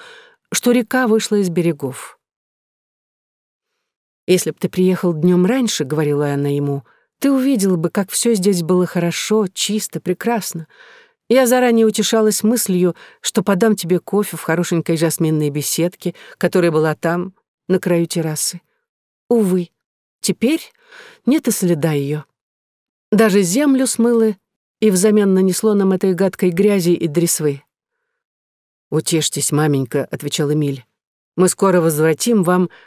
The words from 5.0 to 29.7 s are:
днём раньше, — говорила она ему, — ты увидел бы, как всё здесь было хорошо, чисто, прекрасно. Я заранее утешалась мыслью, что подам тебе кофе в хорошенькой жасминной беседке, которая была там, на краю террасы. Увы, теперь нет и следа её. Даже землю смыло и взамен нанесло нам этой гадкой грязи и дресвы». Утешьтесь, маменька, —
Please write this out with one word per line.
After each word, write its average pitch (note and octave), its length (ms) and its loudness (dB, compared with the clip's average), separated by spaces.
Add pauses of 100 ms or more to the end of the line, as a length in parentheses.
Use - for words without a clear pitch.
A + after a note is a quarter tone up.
днём F3 320 2
раньше, — A3+ 400 -2
говорила D3 480 -2
она C#3+ 160 -2
ему, — C#3+ 360 -4 (340)
ты C#4 120 0
увидел B3+ 460 0
бы, E3 140 -4
как G3 200 -4
всё A#3 240 0
здесь F#3 280 0
было F3+ 240 0
хорошо, F3+ 640 -2
чисто, - 480 -6
прекрасно. F3+ 640 -4 (640)
Я B3+ 180 4
заранее A#3 400 2
утешалась G#3+ 560 0
мыслью, F#3 540 0 (240)
что - 220 -2
подам G3+ 340 2
тебе F3 220 -2
кофе G3 380 -4
в - 60 -12
хорошенькой E3 540 0
жасминной D#3 540 0
беседке, D#3+ 640 -4 (240)
которая E3+ 320 0
была D#3 240 0
там, F3+ 400 -4 (340)
на F#3 100 2
краю E3+ 280 0
террасы. D#3+ 540 -6 (680)
Увы, F#3 420 0 (500)
теперь C4+ 400 -2 (640)
нет C4+ 220 0
и - 20 0
следа E3 420 0
её. D3 320 -4 (840)
Даже G3+ 320 4
землю C4 440 0
смыло A3+ 500 0 (440)
и G#3+ 100 4
взамен G3 440 4
нанесло F#3+ 400 2
нам G3 180 2
этой F#3+ 220 0
гадкой F#3 360 0
грязи F#3+ 400 2
и E3+ 180 0
дресвы». D3+ 540 -2 (1300)
Утешьтесь, D3+ 600 -2
маменька, — C#3+ 580 0